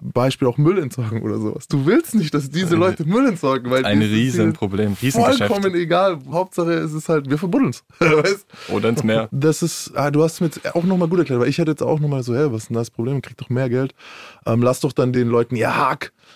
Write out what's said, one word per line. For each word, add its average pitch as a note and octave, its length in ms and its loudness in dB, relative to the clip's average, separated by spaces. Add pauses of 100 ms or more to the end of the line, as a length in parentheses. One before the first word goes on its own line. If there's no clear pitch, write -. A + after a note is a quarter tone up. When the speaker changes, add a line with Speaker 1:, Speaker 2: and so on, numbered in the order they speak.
Speaker 1:
Beispiel C3 460 0
auch A#2+ 100 0
Müllentsorgung C3 680 0
oder G#2+ 140 -2
sowas. G#2+ 300 -6
Du C#3 180 0
willst A#3+ 300 2
nicht, E3+ 180 0
dass C#3 160 -2
diese E3+ 260 -2
Speaker 2:
Eine, E3+ 100 4
Speaker 1:
Leute F3 200 0
Müll A#3+ 220 2
entsorgen, C3+ 440 -2
weil C3 140 2
Speaker 2:
ein G#2 140 4
Speaker 1:
das G#2+ 100 2
ist G#2+ 60 2
Speaker 2:
Riesenproblem, A2 720 0
Speaker 1:
ihnen G2 140 -2
Speaker 2:
Riesengeschäft. A#3 360 2 (100)
Speaker 1:
vollkommen G3 280 0
egal. F3 440 2 (100)
Hauptsache, E3+ 440 -2
es D#3+ 200 -2
ist D#3 160 -8
halt, C#3+ 200 0
wir C#3+ 80 0
verbuddeln's. F3 540 0
<laughs> - 80 -8
Weißt? E3 460 2 (240)
Speaker 2:
Oder G#2 200 0
ins A#2 140 0
Meer. A2 280 2
Speaker 1:
Das D3+ 300 0
ist, - 340 -4
ah, C#3+ 160 0
du D3 120 2
hast D#3+ 180 0
mir E3+ 60 2
jetzt - 280 -8
auch E3+ 80 0
nochmal F3+ 260 2
gut F3+ 100 2
erklärt, C#3 220 0
weil B2 80 2
ich C#3 80 -2
hätte D#3+ 140 2
jetzt C#3+ 120 -4
auch D3 160 0
nochmal C#3+ 240 -2
so, A#2+ 120 -4
„Hä, D3 160 2
was A2 120 -4
ist - 60 -12
denn A#2 60 -4
das A#2 160 -2
Problem? B2+ 300 -4
Krieg - 160 -16
doch - 120 -10
mehr B2+ 200 -2
Geld. C3 240 0 (520)
Ähm, A#2 160 2
lass B2 200 2
doch C#3+ 120 0
dann B2+ 200 2
den B2 160 2
Leuten A#2 260 2
ihr A2+ 220 0
Hack, C#3 340 -2 (240)